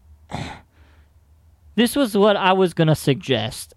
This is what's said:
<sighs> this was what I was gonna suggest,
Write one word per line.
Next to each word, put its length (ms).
<sighs> 60
this 180
was 220
what 200
I 160
was 220
gonna 220
suggest, 800